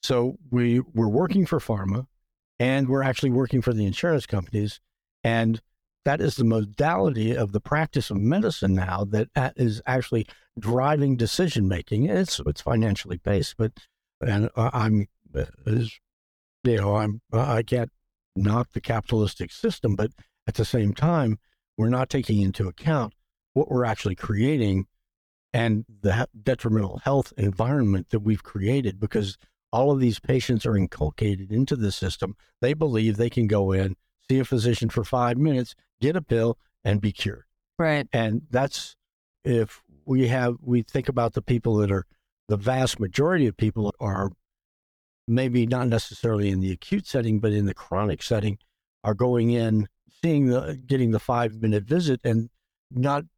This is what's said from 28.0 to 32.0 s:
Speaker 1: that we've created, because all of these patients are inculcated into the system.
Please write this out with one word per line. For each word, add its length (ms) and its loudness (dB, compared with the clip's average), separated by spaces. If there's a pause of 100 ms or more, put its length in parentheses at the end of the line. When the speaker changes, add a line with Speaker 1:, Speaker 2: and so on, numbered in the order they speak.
Speaker 1:
that 100 0
we've 220 0
created, 580 -2
because 380 -4 (340)
all 180 2
of 80 2
these 220 2
patients 440 0
are 120 2
inculcated 720 -2
into 240 2
the 160 0
system. 460 -6 (240)